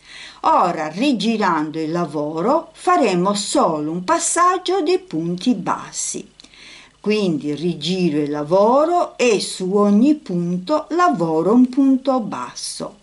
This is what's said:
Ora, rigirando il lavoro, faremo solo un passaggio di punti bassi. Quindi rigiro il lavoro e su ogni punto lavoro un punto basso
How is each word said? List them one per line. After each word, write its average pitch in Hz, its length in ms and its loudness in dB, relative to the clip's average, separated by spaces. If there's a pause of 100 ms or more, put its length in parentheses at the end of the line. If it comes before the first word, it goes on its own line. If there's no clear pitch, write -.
(420)
Ora, 175 460 2
rigirando 185 920 0
il 160 120 -4
lavoro, 165 840 -2
faremo 208 640 2
solo 160 560 0
un 180 120 -6
passaggio 349 800 0
di 349 160 0
punti 175 560 -2
bassi. - 720 -8 (720)
Quindi 175 540 -2
rigiro 156 640 -2
il 143 120 -2
lavoro 214 840 2
e 220 240 2
su 185 360 -4
ogni 208 400 4
punto 180 720 -4
lavoro 190 640 2
un 254 160 6
punto 269 500 2
basso - 840 -10